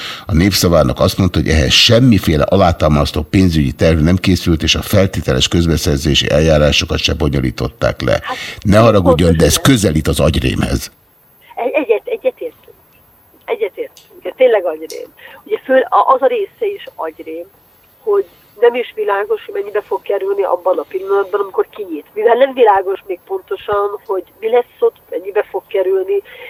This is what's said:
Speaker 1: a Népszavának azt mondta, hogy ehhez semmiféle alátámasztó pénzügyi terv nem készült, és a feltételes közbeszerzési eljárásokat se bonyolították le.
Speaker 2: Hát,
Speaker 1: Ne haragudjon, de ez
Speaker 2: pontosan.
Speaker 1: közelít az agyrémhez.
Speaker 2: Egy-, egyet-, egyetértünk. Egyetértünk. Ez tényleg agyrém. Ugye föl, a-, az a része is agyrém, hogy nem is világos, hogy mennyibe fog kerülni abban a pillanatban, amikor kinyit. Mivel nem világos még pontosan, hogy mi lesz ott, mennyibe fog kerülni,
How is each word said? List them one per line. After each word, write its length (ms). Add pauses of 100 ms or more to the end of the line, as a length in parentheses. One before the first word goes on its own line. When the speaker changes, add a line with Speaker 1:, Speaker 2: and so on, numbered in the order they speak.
(260)
Speaker 1:
a 80
Népszavának 680
azt 180
mondta, 200
hogy 100
ehhez 240
semmiféle 720
alátámasztó 760
pénzügyi 500
terv 260
nem 180
készült, 460
és 120
a 80
feltételes 680
közbeszerzési 840
eljárásokat 680
se 160
bonyolították 840
le. 220
Speaker 2:
Hát, 140 (240)
Speaker 1:
Ne 180
haragudjon, 580
de 80
ez 100
Speaker 2:
pontosan. 80
Speaker 1:
közelít 460
az 120
agyrémhez. 680 (640)
Speaker 2:
Egy-, 200
egyet-, 320
egyetértünk. 680 (680)
Egyetértünk. 800
Ez 140
tényleg 280
agyrém. 440 (360)
Ugye 200
föl, 160
a-, 340
az 80
a 40
része 480
is 100 (100)
agyrém, 500 (580)
hogy 220 (360)
nem 140
is 200
világos, 500
hogy 100
mennyibe 260
fog 220
kerülni 400
abban 360
a 40
pillanatban, 580
amikor 300
kinyit. 340 (100)
Mivel 200
nem 200
világos 520
még 200
pontosan, 800
hogy 180 (160)
mi 100
lesz 140 (140)
ott, 180 (140)
mennyibe 400
fog 180
kerülni, 540 (280)